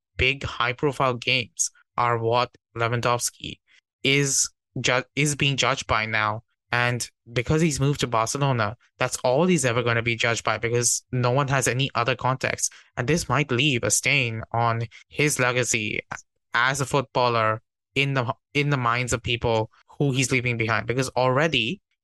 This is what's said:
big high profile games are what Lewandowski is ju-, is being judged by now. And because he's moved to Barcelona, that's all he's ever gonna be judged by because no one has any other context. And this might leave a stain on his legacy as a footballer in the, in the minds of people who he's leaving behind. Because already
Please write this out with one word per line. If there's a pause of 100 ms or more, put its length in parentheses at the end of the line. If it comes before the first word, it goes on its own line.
(160)
big
high
profile
games (260)
are
what (260)
Lewandowski (440)
is (320)
ju-, (120)
is
being
judged
by
now. (280)
And (240)
because
he's
moved
to
Barcelona, (220)
that's
all
he's
ever
gonna
be
judged
by
because (100)
no
one
has
any
other
context. (240)
And
this
might
leave
a
stain (100)
on (260)
his
legacy (520)
as
a
footballer (320)
in
the, (180)
in
the
minds
of
people (280)
who
he's
leaving
behind.
Because
already (240)